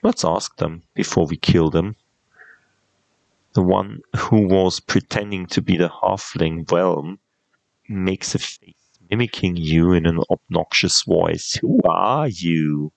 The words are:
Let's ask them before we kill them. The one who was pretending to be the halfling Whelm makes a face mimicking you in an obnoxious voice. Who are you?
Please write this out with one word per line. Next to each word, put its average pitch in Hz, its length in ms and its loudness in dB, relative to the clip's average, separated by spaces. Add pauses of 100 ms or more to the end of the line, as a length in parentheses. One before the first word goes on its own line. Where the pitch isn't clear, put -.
Let's - 240 0
ask 87 320 -2
them 82 260 -4 (100)
before 92 340 0
we 78 100 -4
kill 80 320 4
them. 87 260 0 (1600)
The - 80 2
one 95 400 0 (160)
who 107 300 2
was 92 320 4
pretending 101 680 -4
to - 140 -2
be 90 160 2
the 85 120 2
halfling 85 800 -2
Whelm 87 500 0 (680)
makes 95 460 -4
a - 60 -2
face - 340 -14 (360)
mimicking 107 480 -2
you 82 360 4
in 82 120 2
an 82 140 2 (100)
obnoxious - 760 -2
voice. 82 580 -2
Who 240 260 2
are 127 400 0
you? 80 680 -2